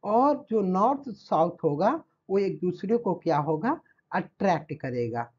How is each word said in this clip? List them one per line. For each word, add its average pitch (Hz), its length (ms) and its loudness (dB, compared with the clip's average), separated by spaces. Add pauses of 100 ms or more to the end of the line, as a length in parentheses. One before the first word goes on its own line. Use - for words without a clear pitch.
और 254 460 2
जो 220 120 0
north 202 460 2
south 170 560 0
होगा, 175 400 0 (260)
वो 190 80 2
एक 190 220 -2
दूसरे 185 380 0
को 220 180 -2
क्या 160 220 0
होगा, 160 440 -2 (300)
attract 175 640 -2
करेगा। 120 640 -4